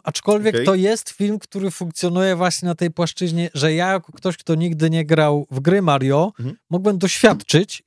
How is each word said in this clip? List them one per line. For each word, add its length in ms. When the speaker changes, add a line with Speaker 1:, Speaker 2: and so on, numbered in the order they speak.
Speaker 1:
aczkolwiek 500
Speaker 2:
Okej. 120
Speaker 1:
to 80
jest 360
film, 280
który 320
funkcjonuje 640
właśnie 320
na 60
tej 160
płaszczyźnie, 640
że 200
ja 180
jako 200
ktoś, 240
kto 180
nigdy 360
nie 140
grał 460
w 100
gry 220
Mario, 560
Speaker 2:
Mhm. 180
Speaker 1:
mogłem 280
doświadczyć, 880